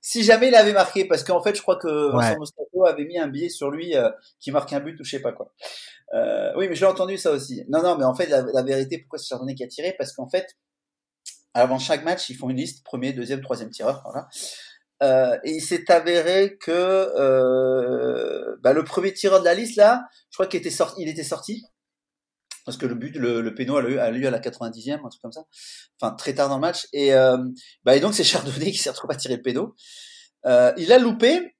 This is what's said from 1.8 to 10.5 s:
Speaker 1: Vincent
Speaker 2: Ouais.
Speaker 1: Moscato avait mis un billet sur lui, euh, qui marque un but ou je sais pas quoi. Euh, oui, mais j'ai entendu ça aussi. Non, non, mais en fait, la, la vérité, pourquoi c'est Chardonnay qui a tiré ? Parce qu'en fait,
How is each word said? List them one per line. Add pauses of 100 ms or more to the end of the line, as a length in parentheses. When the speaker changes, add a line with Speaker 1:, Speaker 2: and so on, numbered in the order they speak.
Speaker 1:
Vincent
Speaker 2:
Ouais.
Speaker 1:
Moscato
avait
mis
un
billet
sur
lui,
euh, (300)
qui
marque
un
but
ou
je
sais
pas
quoi. (640)
Euh,
oui,
mais
j'ai
entendu
ça
aussi.
Non,
non,
mais
en
fait,
la,
la
vérité,
pourquoi
c'est
Chardonnay
qui
a
tiré ?
Parce
qu'en
fait, (1000)